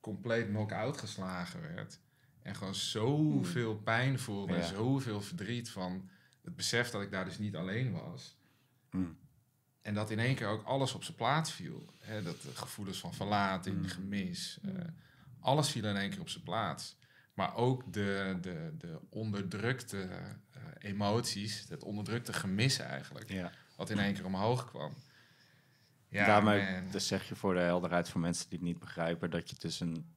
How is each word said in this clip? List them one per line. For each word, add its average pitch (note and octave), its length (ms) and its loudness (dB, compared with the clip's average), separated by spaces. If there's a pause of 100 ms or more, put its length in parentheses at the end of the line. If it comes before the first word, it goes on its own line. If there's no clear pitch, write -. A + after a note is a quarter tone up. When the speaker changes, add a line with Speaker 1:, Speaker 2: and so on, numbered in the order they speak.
Speaker 1:
compleet A2+ 460 0
knock-out G#2+ 520 0
geslagen F#2 640 -4 (140)
werd. - 260 -10 (420)
En G2+ 120 -8
gewoon F#2+ 200 -6
zoveel B2+ 1000 2
Speaker 2:
Mm. G#2+ 80 -8
Speaker 1:
pijn B2 360 4
voelde G2+ 340 -2
en E2+ 80 4
Speaker 2:
Ja. E2+ 60 2
Speaker 1:
zoveel A2 540 2
verdriet G#2+ 500 -4
van F#2 380 -6 (340)
het - 140 -10
besef A#2+ 340 4
dat G2+ 120 -2
ik G2 80 -4
daar F#2+ 140 0
dus E2 140 -6
niet G#2 180 -2
alleen G2+ 360 0
was. - 440 -8 (540)
Speaker 2:
Mm. F2 260 0 (680)
Speaker 1:
En G#2 120 -4
dat G#2+ 160 0
in A2 80 0
één B2+ 160 4
keer A#2+ 120 -2
ook G#2+ 180 -2
alles C3+ 300 2
op - 100 -8
zijn - 120 -10
plaats D3 360 2
viel. - 320 -8 (140)
Hè, G#2+ 240 -6
dat E2+ 200 -6
de C3 140 -10
gevoelens F#2+ 440 -6
van F2+ 140 -8
verlating, G2 600 2
Speaker 2:
Mm. G2 120 0
Speaker 1:
gemis, F#2 760 -4
eh, G2 100 -4
Speaker 3:
Mm. F#2 80 -6 (600)
Speaker 1:
alles C#3 300 4
viel G#2+ 140 0
in G#2 120 2
één G2 140 0
keer - 100 -6
op E2 80 -8
zijn - 160 -8
plaats. F#2 520 -2 (380)
Maar - 220 0
ook B2 360 2
de, G2 480 0
de, E2 380 -6
de E2 200 -10 (100)
onderdrukte, G#2 960 -2
eh, F#2 600 -10 (160)
emoties, G#2 880 0
het - 160 -8
onderdrukte G#2 480 -2
gemis G#2 460 4
eigenlijk, C2+ 540 -8
Speaker 2:
Ja. F#2 180 -2 (260)
Speaker 1:
wat F#2 140 -4
in G#2 80 0
één G2 160 2
keer F2 120 -6
omhoog G#2 440 2
kwam. - 240 -6 (1120)
Ja, G2+ 180 4
Speaker 2:
Daarmee G#2 560 8
Speaker 1:
man. F#2 80 -6
Speaker 2:
dus G2 160 0
zeg F#2+ 220 0
je, F#2 80 -4
voor F#2+ 180 2
de F2+ 60 6
helderheid, F2 480 4
voor - 120 0
mensen E2+ 280 0
die F2 100 -6
het F2 100 -2
niet E2 100 -2
begrijpen, E2+ 520 -2
dat E2 200 -2
je - 80 -12
dus E2 220 -4
een E2 260 -4 (100)